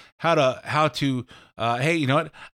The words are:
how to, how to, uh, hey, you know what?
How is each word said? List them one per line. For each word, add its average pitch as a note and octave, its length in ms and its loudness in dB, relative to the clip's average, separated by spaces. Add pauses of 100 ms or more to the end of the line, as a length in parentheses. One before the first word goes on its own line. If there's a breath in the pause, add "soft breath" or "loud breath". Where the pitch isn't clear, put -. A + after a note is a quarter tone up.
(180 loud breath)
how E3 180 0
to, C3 300 2
how D3+ 240 0
to, C3 360 -4 (320 loud breath)
uh, A#2 200 -2
hey, D3+ 180 0
you D#3 100 0
know C3+ 100 2
what? D#3 180 -2 (220 loud breath)